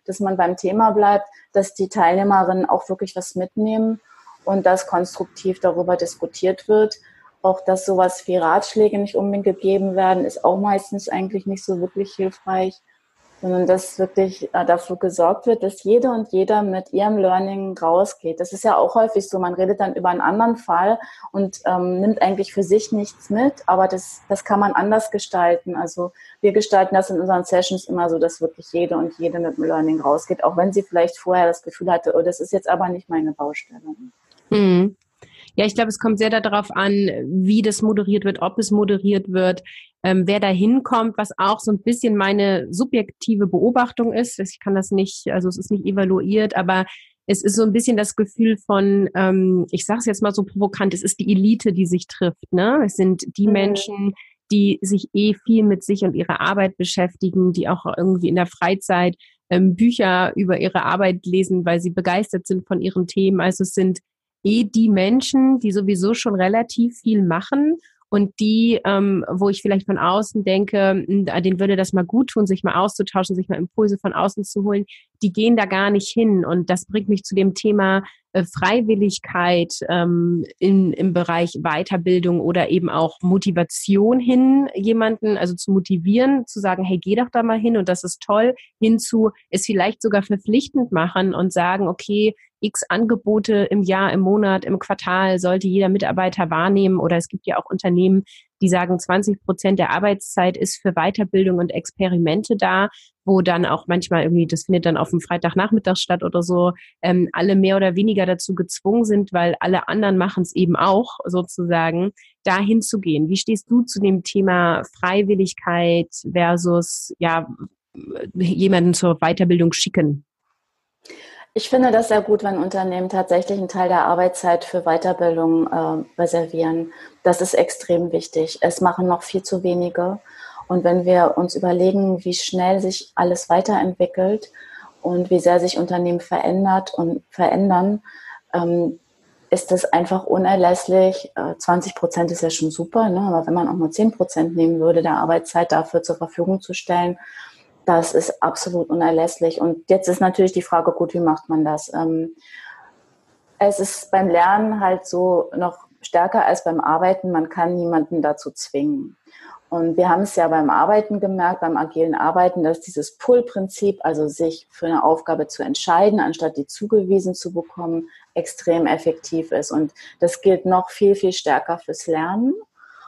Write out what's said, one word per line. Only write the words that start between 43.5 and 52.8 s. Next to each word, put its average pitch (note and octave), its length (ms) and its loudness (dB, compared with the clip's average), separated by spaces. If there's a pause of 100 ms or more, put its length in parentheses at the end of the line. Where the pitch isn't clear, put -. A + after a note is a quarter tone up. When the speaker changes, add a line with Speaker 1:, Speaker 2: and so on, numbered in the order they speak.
Speaker 2:
ist. A#3+ 260 -4
Ich G3 200 -8
kann G3 160 -2
das F#3+ 160 -2
nicht, F#3+ 400 -2
also F#3 160 -2
es F3+ 100 -6
ist F#3 140 -6
nicht G#3 140 -2
evaluiert, G3 720 0
aber F#3 300 0 (400)
es G3 180 -2
ist G3 120 2
so A3 80 4
ein G#3+ 80 4
bisschen A#3 240 2
das G#3 200 -2
Gefühl A3 420 2
von, G3 580 2
ähm, F#3 560 2
ich - 140 -4
sag's A3+ 200 -2
jetzt G#3 160 -2
mal G#3 120 0
so G#3 100 0
provokant, G3 500 -2
es F#3+ 100 -6
ist - 160 -4
die G3+ 120 0
Elite, G#3 400 2
die F3+ 140 2
sich F3 220 -2
trifft, - 440 -4
ne? A3+ 340 2